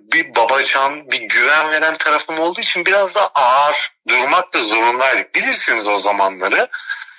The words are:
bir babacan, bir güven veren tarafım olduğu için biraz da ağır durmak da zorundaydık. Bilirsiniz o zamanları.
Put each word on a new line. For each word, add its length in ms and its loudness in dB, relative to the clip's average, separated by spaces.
bir 220 0
babacan, 760 0
bir 100 -4
güven 500 0
veren 260 0
tarafım 420 -2
olduğu 220 -2
için 260 -2
biraz 280 2
da 200 2
ağır 560 2
durmak 460 0
da 40 -2
zorundaydık. 760 0
Bilirsiniz 540 0
o 100 2
zamanları. 720 0